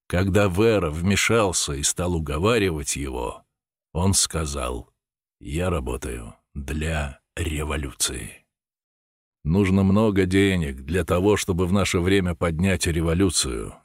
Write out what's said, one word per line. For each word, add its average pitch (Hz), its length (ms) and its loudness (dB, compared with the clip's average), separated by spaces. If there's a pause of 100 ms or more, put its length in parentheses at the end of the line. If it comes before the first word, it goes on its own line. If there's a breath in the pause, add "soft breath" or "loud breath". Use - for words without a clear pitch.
Когда 98 380 2
Вера 98 420 2
вмешался 92 840 0
и 71 100 -6
стал 90 320 -2
уговаривать 80 800 0
его, 62 480 -8 (500)
он 95 220 2
сказал: 69 760 -4 (500)
«Я 87 300 -4
работаю 64 640 -6 (220)
для 73 640 -4 (160)
революции». 73 1080 -6 (1000)
Нужно 95 400 4
много 98 420 4
денег 90 560 2
для 82 240 -2
того, 95 320 2
чтобы 90 300 0
в 87 60 0
наше 95 260 2
время 90 340 2
поднять 87 540 0
революцию, 82 960 0